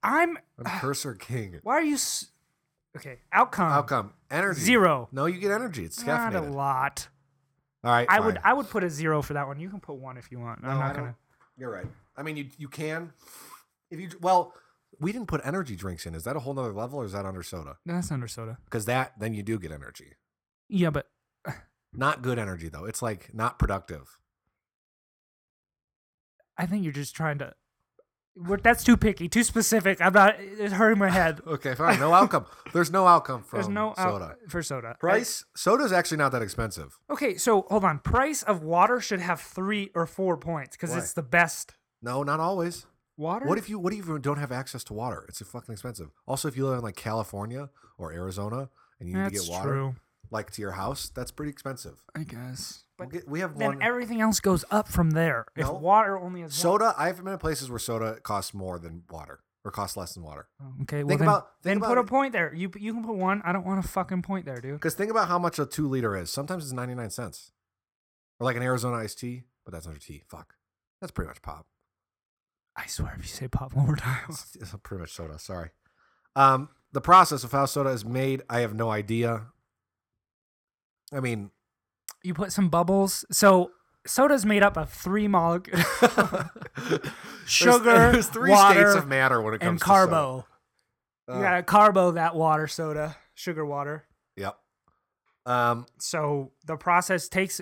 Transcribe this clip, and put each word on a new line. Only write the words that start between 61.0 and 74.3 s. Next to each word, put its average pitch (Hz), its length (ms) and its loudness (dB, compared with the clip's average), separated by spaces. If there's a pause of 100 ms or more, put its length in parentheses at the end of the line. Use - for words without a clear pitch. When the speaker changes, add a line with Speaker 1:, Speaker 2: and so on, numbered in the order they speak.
Speaker 1:
well 143 60 -4
Speaker 2:
Think 147 100 2
Speaker 1:
then, 160 80 6
Speaker 2:
about, 202 140 4
think - 200 -20
Speaker 1:
then 196 160 0
Speaker 2:
about 220 100 -2
Speaker 1:
put 240 100 4
a - 40 4
Speaker 2:
it. - 40 -2
Speaker 1:
point 269 260 0
there. 170 220 -2
You, 180 220 -6
you 208 180 -8
can 226 100 -8
put 220 120 -6
one. 190 280 0
I 175 80 -2
don't 185 140 -2
want 190 180 -2
a - 40 -6
fucking 185 340 -4
point 190 220 -6
there, 131 160 -10
dude. 135 200 -10
Speaker 2:
'Cause 160 140 -2
think 208 160 -4
about 220 180 2
how 175 120 2
much 170 180 -2
a 143 80 0
two 151 220 -4
liter 117 280 0
is. 87 160 -6
Sometimes 160 320 -6
it's 135 80 -10
ninety-nine 123 380 -8
cents. - 400 -12 (920)
Or, 120 40 -4
like, 123 120 0
an 120 60 -4
Arizona 123 360 -2
iced 110 220 -8
tea, 123 240 -10 (200)
but - 80 -18
that's 80 140 -14
under 76 140 -14
tea. 73 280 -20
Fuck. - 260 -20 (460)
That's 180 120 -14
pretty 82 160 -6
much - 140 -20
pop. 78 240 -16 (1080)
Speaker 1:
I - 100 -12
swear, - 300 -8
if 87 80 -12
you - 40 -12
say - 200 -12
pop 131 260 -6
one 135 120 4
more 147 100 2
time. 123 320 -4
Speaker 2:
It's, - 280 -16